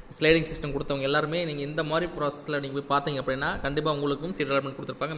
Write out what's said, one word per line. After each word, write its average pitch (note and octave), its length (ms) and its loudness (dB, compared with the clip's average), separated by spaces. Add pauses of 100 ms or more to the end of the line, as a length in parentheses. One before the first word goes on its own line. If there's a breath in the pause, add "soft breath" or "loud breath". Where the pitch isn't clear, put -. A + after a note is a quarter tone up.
(100)
ஸ்லைடிங் D#3+ 400 6
சிஸ்டம் D3 240 -4
கொடுத்தவங்க C#3 280 -2
எல்லாருமே D3+ 420 2
நீங்க D3 180 -4
இந்த D3+ 200 -2
மாதிரி D#3+ 300 0
ப்ராசஸில் D3 480 -2
நீங்க C3+ 160 -6
போய் C#3 140 -2
பார்த்தீங்க C#3+ 300 2
அப்படின்னா C#3 400 -2
கண்டிப்பா D3 300 0
உங்களுக்கும் C#3+ 420 0
சீட் C#3 200 0
அலாட்மெண்ட் C3+ 260 0
கொடுத்துருப்பாங்க. C#3 400 -6